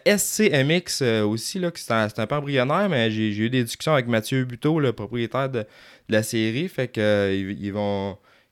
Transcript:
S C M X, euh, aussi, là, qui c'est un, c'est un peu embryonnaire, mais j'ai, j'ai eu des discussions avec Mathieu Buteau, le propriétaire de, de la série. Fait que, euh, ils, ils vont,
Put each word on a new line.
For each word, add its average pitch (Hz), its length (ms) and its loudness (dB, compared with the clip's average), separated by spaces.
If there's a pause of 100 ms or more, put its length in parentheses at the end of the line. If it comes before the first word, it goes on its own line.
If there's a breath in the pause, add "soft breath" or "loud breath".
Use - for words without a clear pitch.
S 196 180 4
C - 280 2
M 139 180 2
X, 175 320 -2
euh, 113 240 2
aussi, 117 340 -2
là, 175 120 -2
qui - 100 -14
c'est - 120 -2
un, 110 140 2
c'est 104 120 -8
un 110 80 -2
peu 143 80 -2
embryonnaire, 143 520 0
mais 120 220 2
j'ai, 110 220 0
j'ai 107 140 -2
eu 117 40 0
des 127 140 2
discussions 156 300 -2
avec 127 140 2
Mathieu 120 380 0
Buteau, 147 340 0
le 131 140 2
propriétaire 117 560 -4
de, 127 100 -2
de 107 60 -6 (440 loud breath)
la 110 140 4
série. 113 460 -2
Fait 127 180 -4
que, - 140 -4
euh, 101 320 4
ils, 98 320 -4
ils 101 80 -6
vont, 101 440 -2 (340 soft breath)